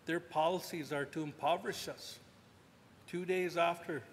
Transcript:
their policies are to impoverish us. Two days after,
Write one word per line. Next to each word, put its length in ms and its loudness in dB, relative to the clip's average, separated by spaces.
their 120 2
policies 720 0
are 140 2
to 160 -4
impoverish 680 0
us. 300 -10
Two 160 -4
days 340 2
after, 440 2